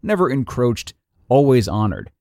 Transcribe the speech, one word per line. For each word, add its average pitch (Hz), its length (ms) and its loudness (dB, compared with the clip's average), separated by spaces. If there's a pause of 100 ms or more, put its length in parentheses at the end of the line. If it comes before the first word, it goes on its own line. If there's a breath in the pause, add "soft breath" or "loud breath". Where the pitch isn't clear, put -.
never 180 280 0
encroached, 123 640 -4 (340)
always 131 400 4
honored. 98 420 -4 (100)